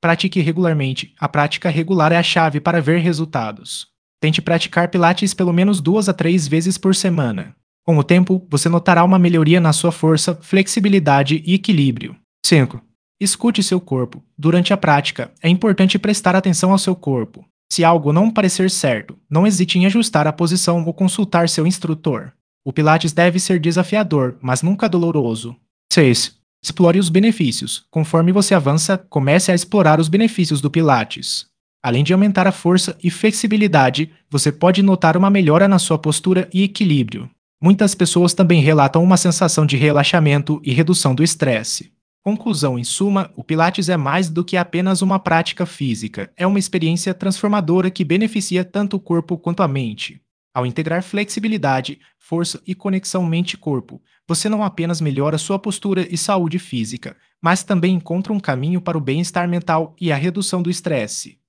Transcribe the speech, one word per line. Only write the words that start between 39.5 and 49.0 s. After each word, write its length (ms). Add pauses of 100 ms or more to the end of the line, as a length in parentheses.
de 100
relaxamento 880
e 100
redução 400
do 100
estresse. 680 (300)
Conclusão: 560
em 60
suma, 520
o 80
Pilates 440
é 80
mais 340
do 140
que 140
apenas 440
uma 180
prática 460
física, 720
é 100
uma 140
experiência 540
transformadora 760
que 140
beneficia 600
tanto 320
o 20
corpo 380